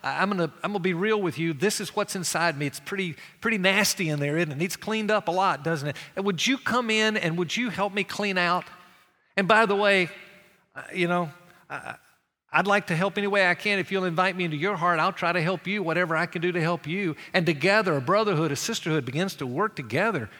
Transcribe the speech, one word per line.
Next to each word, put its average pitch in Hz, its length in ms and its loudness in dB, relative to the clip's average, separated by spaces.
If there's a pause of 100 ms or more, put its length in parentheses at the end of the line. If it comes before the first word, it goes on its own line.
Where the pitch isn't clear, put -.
I, 139 180 -2
I'm 196 80 2
gonna, 175 220 0 (120)
I'm 190 80 -2
gonna 208 80 -2
be 175 160 0
real 214 260 2
with 165 160 -2
you. 165 160 0
This 190 260 0
is - 160 -8
what's 202 200 -2
inside 165 420 0
me. 147 80 -2
It's - 140 -4
pretty, 185 360 -4 (260)
pretty 220 180 0
nasty 190 500 2
in 147 100 -2
there, 143 180 0
isn't 165 140 0
it? 127 40 -8
It - 20 -8
needs 180 180 -2
cleaned 214 360 -2
up 214 160 0
a 165 40 -2
lot, 180 320 2
doesn't 147 260 -2
it? 135 60 -6 (200)
And 196 100 -2
would 190 200 0
you 254 120 2
come 233 320 0
in 220 280 2
and 170 200 0
would 175 180 -2
you 240 140 -2
help 190 240 -2
me 202 100 -2
clean 196 360 -2
out? 175 260 2 (720)
And 190 100 2
by 214 200 8
the 202 80 2
way, 196 340 4 (640)
uh, 143 60 -14 (120)
you 175 140 0
know, 175 240 0 (380)
I, - 260 -10 (580)
I'd 180 140 4
like 202 200 2
to 170 100 0
help 190 200 0
any 202 100 -2
way 196 200 4
I 175 80 2
can. 202 240 0
If 180 140 -4
you'll 190 100 0
invite 180 320 0
me 180 80 -2
into 156 140 -2
your 190 180 -2
heart, 170 240 2
I'll 185 140 2
try 170 180 -2
to 175 100 0
help 175 260 -2
you, 202 140 -2
whatever 165 360 0
I 170 80 0
can 170 160 -8
do 180 100 0
to 175 80 -2
help 165 260 -2
you." 165 300 -4 (180)
And 175 120 2
together, 175 500 2
a 135 60 0
brotherhood, 165 500 2
a 139 60 -4
sisterhood 156 480 -2
begins 160 300 -4
to 135 120 -6
work 185 260 -2
together 139 560 -2 (100)